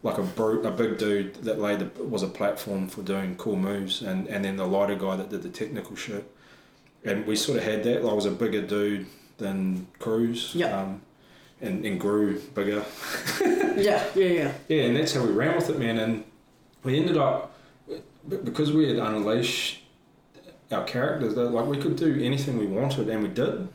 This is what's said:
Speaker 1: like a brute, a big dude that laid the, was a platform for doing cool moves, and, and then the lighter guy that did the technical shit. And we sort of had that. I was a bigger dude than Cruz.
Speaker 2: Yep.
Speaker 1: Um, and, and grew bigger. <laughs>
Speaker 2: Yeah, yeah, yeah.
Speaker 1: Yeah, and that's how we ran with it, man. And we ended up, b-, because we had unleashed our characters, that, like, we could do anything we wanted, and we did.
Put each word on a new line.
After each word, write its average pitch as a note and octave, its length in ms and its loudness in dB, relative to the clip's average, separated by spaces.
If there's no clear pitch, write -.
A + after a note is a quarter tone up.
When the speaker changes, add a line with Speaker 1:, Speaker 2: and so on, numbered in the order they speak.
Speaker 1:
like G#2 140 0
a G2+ 40 0
brute, A2 440 0
a G#2+ 40 0
big G#2 280 0
dude G2+ 360 0
that A2 160 0
laid G#2 200 0
the, - 240 -6
was G2+ 180 -2
a F#2 60 -2
platform G2 600 -2
for G2+ 140 -10
doing F#2+ 340 -2
cool G#2 200 -2
moves, G2 460 -2
and, F#2+ 260 -2
and G2 160 -2
then G2 120 -2
the F#2+ 100 -2
lighter G2+ 300 2
guy F#2+ 200 -2
that F#2 140 -6
did F#2+ 120 -6
the F2+ 60 -8
technical G#2 480 -8
shit. - 340 -10
And G#2 220 -2
we G#2+ 100 0
sort B2 220 0
of G#2+ 60 -2
had G#2+ 200 0
that. A#2+ 180 2
I A2+ 100 2
was G#2 140 2
a G2 40 2
bigger G2+ 320 0
dude G2+ 440 -2
than F#2+ 480 -2
Cruz. A#2 560 0
Speaker 2:
Yep. E3+ 180 0
Speaker 1:
Um, F#2+ 300 -6
and, G#2 240 -4
and G2 160 -2
grew G2+ 400 2
bigger. G#2 300 0
<laughs> F#4+ 120 4
Speaker 2:
Yeah, G#3 300 4
yeah, F#3 120 6
yeah. D#3+ 260 2
Speaker 1:
Yeah, D#3 140 4
and A#2+ 140 4
that's D#3 180 2
how C3 100 2
we A2+ 80 4
ran C#3+ 240 4
with E3 140 0
it, D3+ 80 0
man. A2+ 200 0
And A2+ 260 0
we C3 140 2
ended F3 180 2
up, - 380 2
b-, - 560 -10
because D3 260 0
we D3+ 160 6
had B2 120 2
unleashed A2 800 0
our G2 140 -2
characters, B2 520 0
that, A#2+ 160 2
like, A#2 140 2
we C#3+ 120 0
could - 180 0
do D#3 260 2
anything C3 360 0
we G#2 80 0
wanted, A2+ 420 0
and A2 140 0
we G2 80 0
did. E3+ 440 0